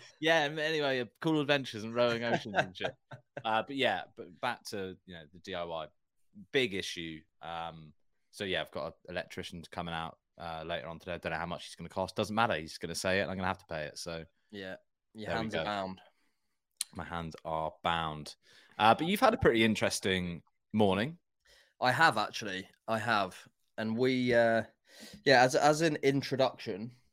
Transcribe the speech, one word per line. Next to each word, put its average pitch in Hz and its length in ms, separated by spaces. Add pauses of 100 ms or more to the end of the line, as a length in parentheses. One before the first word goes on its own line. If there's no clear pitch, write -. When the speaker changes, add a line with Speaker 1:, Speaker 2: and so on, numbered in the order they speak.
(200)
Speaker 1:
Yeah, 160 240
and 151 160
anyway, 143 500 (120)
cool 160 180
adventures 135 460
and 117 100
rowing 120 300
oceans 117 320
and 92 180
shit. 98 160 (200)
Speaker 2:
<laughs> - 60 (280)
Speaker 1:
Uh, 110 200
but 139 100
yeah, 110 260 (140)
but 82 120 (140)
back 120 220
to, 95 320 (100)
you 92 100
know, 80 80 (100)
the 87 60
D 92 160
I 87 80
Y. 80 240 (680)
Big 127 200
issue. 82 460 (220)
Um, 82 500 (400)
so - 120
yeah, 90 180
I've 73 100
got 80 140
an 82 60 (180)
electrician 87 640
coming 85 220
out, 82 240 (200)
uh, 82 280
later 82 220
on 82 120
today. 90 140
I 82 40
don't 82 140
know 80 80
how 85 60
much 82 200
he's - 100
gonna 85 140
cost. 95 260
Doesn't 104 200
matter. 110 180
He's 80 240
gonna 82 180
say 95 240
it, 98 40
and 80 80
I'm 95 60
gonna 92 100
have 92 100
to - 80
pay 78 200
it. - 120
So 82 260 (280)
Speaker 2:
Yeah, 95 240 (380)
your 107 140
Speaker 1:
there 117 80
we 113 60
Speaker 2:
hands 110 140
are - 20
Speaker 1:
go. 80 60
Speaker 2:
bound. 95 380 (960)
Speaker 1:
My 85 80
hands 80 400
are 80 300 (100)
bound. 80 520 (420)
Uh, 110 160
but 160 140
you've 196 120
had - 140
a - 40
pretty 113 280
interesting 95 760 (300)
morning. 107 460 (640)
Speaker 2:
I 127 100
have, 135 260
actually. 95 500 (200)
I 113 120
have. 107 360 (420)
And 110 200
we, 127 360
uh, 113 280 (640)
yeah, 131 160
as, 131 140
as 151 260
an 160 220
introduction, 127 880 (220)